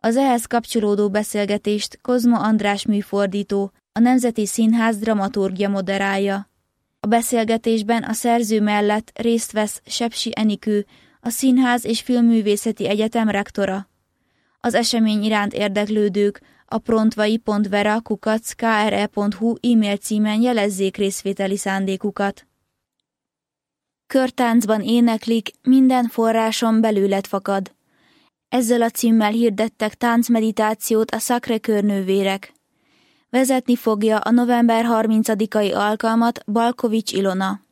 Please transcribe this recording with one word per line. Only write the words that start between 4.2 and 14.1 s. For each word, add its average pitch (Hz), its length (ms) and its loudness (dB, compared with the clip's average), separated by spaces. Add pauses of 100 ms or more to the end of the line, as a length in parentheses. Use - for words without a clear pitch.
Színház 226 520 0
dramaturgja 202 720 -2
moderálja. 196 800 -4 (500)
A 214 60 -8
beszélgetésben 226 960 0
a - 100 -6
szerző 226 480 0
mellett 208 540 0
részt 233 380 -2
vesz 214 340 -4
Sepsi 233 480 -6
Enikő, 208 520 0 (340)
a - 80 -6
Színház 247 560 2
és 233 160 -2
Filmművészeti 226 880 2
Egyetem 220 400 0
rektora. 196 600 -4 (720)